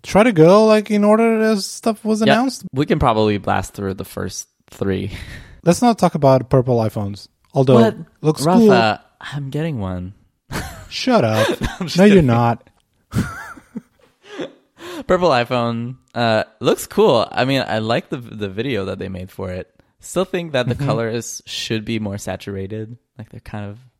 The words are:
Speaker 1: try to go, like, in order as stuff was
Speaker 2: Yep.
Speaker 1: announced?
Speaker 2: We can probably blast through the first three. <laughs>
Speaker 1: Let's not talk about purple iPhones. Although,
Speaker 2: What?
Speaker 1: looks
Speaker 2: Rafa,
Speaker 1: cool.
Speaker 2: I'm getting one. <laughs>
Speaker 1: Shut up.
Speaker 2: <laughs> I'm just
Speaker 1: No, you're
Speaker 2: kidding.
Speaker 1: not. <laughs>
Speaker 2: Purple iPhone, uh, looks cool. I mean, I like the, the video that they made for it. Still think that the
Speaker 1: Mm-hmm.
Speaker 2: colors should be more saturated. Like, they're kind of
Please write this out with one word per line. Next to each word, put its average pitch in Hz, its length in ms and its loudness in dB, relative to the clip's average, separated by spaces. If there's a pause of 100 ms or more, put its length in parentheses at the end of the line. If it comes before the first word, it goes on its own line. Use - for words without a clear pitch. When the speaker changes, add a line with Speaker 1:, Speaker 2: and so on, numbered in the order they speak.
Speaker 1:
try 196 200 4
to 247 80 4
go, 185 340 6
like, 214 260 2
in 208 120 2
order 220 380 4
as 220 240 0
stuff - 400 -4
was 214 160 0
Speaker 2:
Yep. 220 80 4
Speaker 1:
announced? 247 420 0
Speaker 2:
We 139 140 -2
can 160 140 0
probably 110 400 2
blast 98 340 -2
through 95 220 -6
the 98 100 -10
first - 420 -10 (220)
three. 98 420 -4 (260)
<laughs> - 260 -20
Speaker 1:
Let's 170 180 2
not 240 180 2
talk 180 160 2
about 131 340 2
purple 123 280 2
iPhones. 104 500 -4 (260)
Although, 139 280 4
Speaker 2:
What? 220 160 2 (240)
Speaker 1:
looks 151 240 -2
Speaker 2:
Rafa, 180 160 4
Speaker 1:
cool. 117 720 2
Speaker 2:
I'm 139 160 -8
getting 147 300 -6
one. 92 340 -8 (360)
<laughs> - 400 -12
Speaker 1:
Shut 220 360 2
up. 110 220 2
Speaker 2:
<laughs> - 340 -6
I'm 175 60 -6
just 156 100 -4
Speaker 1:
No, 190 80 6
you're 202 180 8
Speaker 2:
kidding. 131 40 2
Speaker 1:
not. 117 420 0 (420)
<laughs> - 0 - (2000)
Speaker 2:
Purple 180 220 2
iPhone, 120 680 -2 (180)
uh, 113 280 0 (160)
looks 151 280 -2
cool. 156 420 2
I - 160 -4
mean, 135 220 -2
I 110 120 -2
like 113 300 -4
the, 160 80 -8
the 110 320 -10
video 104 360 -6
that 98 140 -8
they 95 100 -10
made 92 220 -12
for 95 200 -10
it. 90 160 -10 (320)
Still - 260 -4
think 170 280 -8
that 123 140 0
the 127 80 -2
Speaker 1:
Mm-hmm. 143 100 -6
Speaker 2:
colors 113 600 -4
should - 400 -6
be 113 140 -4
more 101 180 -8
saturated. 101 800 -10 (200)
Like, 107 120 -18
they're 113 100 -18
kind 104 300 -12
of 104 100 -18 (200)